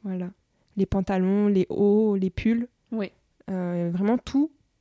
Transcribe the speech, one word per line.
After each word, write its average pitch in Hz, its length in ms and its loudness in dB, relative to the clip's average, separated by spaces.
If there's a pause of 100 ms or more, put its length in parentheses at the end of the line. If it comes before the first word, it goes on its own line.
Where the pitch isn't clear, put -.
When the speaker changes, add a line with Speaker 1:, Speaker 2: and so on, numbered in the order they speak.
Speaker 1:
Voilà. 185 260 -8 (460)
Les 190 100 2
pantalons, 196 600 0
les 190 220 2
hauts, 208 460 2
les 190 140 0
pulls. 233 380 -2 (240)
Speaker 2:
Oui. 220 180 -6 (400)
Speaker 1:
Euh, 175 420 -2
vraiment 202 260 2
tout, 285 320 0 (300)